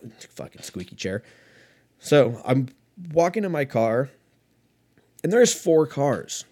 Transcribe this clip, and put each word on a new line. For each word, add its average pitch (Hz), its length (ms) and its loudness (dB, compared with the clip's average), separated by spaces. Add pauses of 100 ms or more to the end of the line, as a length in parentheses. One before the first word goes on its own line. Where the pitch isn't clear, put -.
(300)
fucking - 320 -18
squeaky - 340 -14
chair. 92 280 -8 (760)
So, 120 460 2
I'm 131 240 0 (440)
walking 175 300 0
to 190 60 -4
my 147 160 -2
car, 120 440 0 (1120)
and 160 80 -2
there's 233 220 6
four 160 340 2
cars 139 640 -4